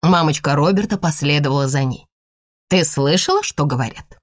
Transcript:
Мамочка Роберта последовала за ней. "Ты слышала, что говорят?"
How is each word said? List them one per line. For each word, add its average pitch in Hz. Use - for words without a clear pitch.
Мамочка 160
Роберта 190
последовала 147
за 135
ней. 131
"Ты 180
слышала, 185
что -
говорят?" 123